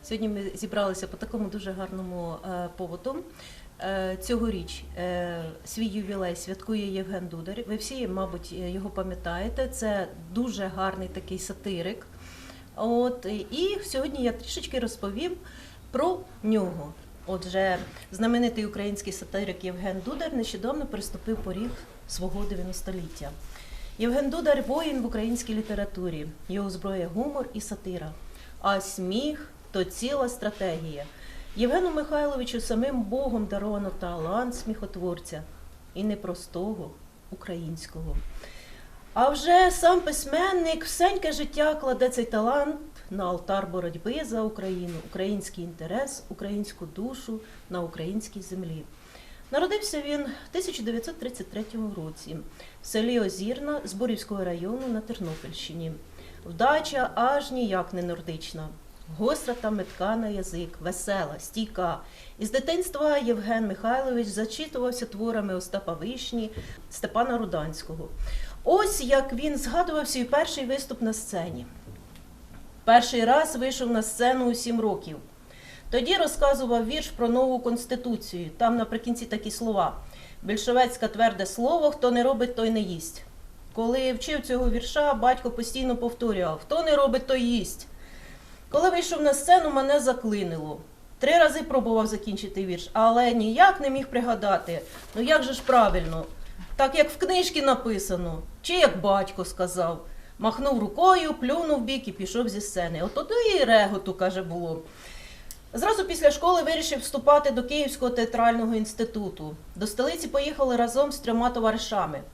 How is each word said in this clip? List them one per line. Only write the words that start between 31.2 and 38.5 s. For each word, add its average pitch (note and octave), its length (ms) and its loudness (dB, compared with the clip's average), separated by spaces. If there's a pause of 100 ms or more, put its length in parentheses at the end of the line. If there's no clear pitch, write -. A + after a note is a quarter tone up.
Євгену D#4+ 360 4
Михайловичу D4 680 0
самим B3 400 0
Богом A3+ 440 0
даровано G3+ 540 -2
талант F#3 560 -2
сміхотворця. F3+ 880 -6 (500)
І F#3+ 100 -4
не G#3 120 0
простого, F3+ 760 -6 (400)
українського. E3 840 -8 (1000)